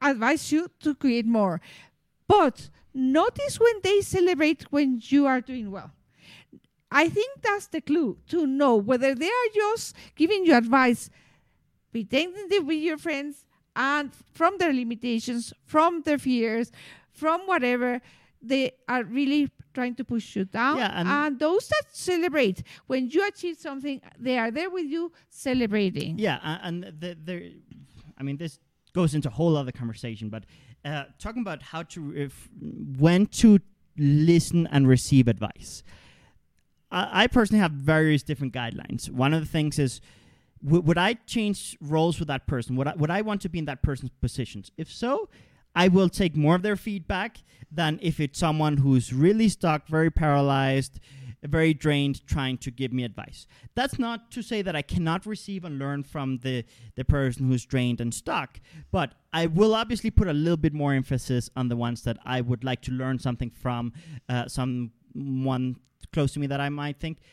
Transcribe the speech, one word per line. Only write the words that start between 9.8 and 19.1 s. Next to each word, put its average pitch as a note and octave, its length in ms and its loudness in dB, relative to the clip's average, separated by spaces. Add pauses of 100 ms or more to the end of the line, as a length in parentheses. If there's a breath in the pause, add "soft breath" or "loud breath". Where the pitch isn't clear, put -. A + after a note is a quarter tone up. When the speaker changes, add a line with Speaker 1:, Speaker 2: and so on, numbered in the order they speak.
Speaker 1:
giving F#4+ 300 2
you D#4 100 6
advice, A#3+ 540 2 (840 soft breath)
pretending E4 600 -4
to G4 140 2
be D#4 120 -2
your D#4 220 -4
friends, D4 480 -8 (280)
and C#4 360 -2 (240)
from F4+ 240 0
their E4+ 160 2
limitations, A#3 800 -4 (100)
from E4 380 2
their D4 160 0
fears, A#3 520 -2 (400 loud breath)
from D#4+ 360 -2
whatever, B3 560 0 (400 soft breath)
they C4 300 0 (160)
are A#3+ 160 -2
really C#4 460 0 (220)